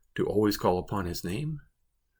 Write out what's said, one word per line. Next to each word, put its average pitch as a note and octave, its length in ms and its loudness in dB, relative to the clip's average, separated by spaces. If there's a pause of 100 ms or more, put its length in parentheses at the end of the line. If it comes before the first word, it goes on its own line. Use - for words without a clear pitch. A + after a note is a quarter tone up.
(160)
to - 100 0
always G#2 320 2
call F2+ 200 2
upon F#2 280 -4
his E2+ 180 -6
name, D3 380 -4 (580)